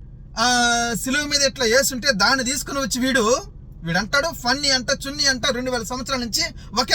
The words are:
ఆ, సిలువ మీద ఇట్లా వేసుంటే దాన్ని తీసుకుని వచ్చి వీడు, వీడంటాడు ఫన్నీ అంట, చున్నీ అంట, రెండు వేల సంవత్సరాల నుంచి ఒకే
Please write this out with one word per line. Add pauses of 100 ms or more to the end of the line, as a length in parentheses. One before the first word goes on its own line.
(380)
ఆ, (460)
సిలువ
మీద
ఇట్లా
వేసుంటే
దాన్ని
తీసుకుని
వచ్చి
వీడు, (400)
వీడంటాడు
ఫన్నీ
అంట, (200)
చున్నీ
అంట,
రెండు
వేల
సంవత్సరాల
నుంచి (380)
ఒకే